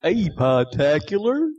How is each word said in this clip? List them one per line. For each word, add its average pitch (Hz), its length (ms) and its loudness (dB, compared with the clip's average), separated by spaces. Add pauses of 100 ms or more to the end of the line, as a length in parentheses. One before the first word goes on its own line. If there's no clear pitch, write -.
Hey, 190 260 0
Podtacular. 151 1300 0